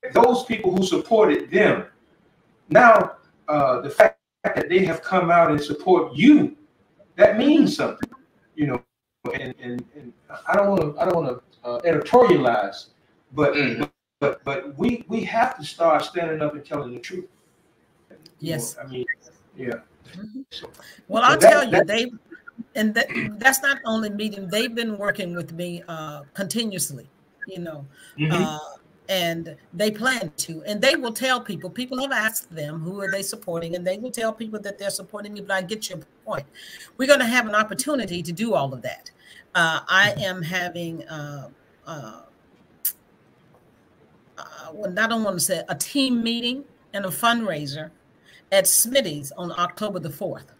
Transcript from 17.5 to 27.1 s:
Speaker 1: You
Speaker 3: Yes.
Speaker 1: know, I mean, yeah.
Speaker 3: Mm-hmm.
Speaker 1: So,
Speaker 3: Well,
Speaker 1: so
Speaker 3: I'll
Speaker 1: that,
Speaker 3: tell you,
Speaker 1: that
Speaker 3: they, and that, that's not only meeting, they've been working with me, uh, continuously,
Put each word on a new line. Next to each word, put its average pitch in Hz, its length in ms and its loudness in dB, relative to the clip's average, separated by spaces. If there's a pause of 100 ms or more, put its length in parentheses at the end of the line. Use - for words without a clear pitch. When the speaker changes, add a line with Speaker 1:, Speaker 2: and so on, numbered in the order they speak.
Speaker 1:
You - 60 -20 (240)
Speaker 3:
Yes. 156 380 -8
Speaker 1:
know, - 60 -16
I 135 40 -16
mean, 127 180 -8 (500)
yeah. 127 120 -10 (480)
Speaker 3:
Mm-hmm. 214 340 -14
Speaker 1:
So, - 200 -16 (380)
Speaker 3:
Well, 214 160 0
Speaker 1:
so 247 60 6
Speaker 3:
I'll 302 100 4
Speaker 1:
that, - 120 12
Speaker 3:
tell 294 140 6
you, 226 60 -2
Speaker 1:
that 175 160 4
Speaker 3:
they, 233 240 -2 (640)
and 214 200 0
that, 247 120 0 (300)
that's 262 240 4
not 277 240 0
only 220 240 -2
meeting, 202 400 -6
they've 226 240 0
been 226 240 -4
working 196 380 -4
with 170 180 -8
me, 175 340 -8
uh, 156 360 -12 (100)
continuously, 190 720 -6 (380)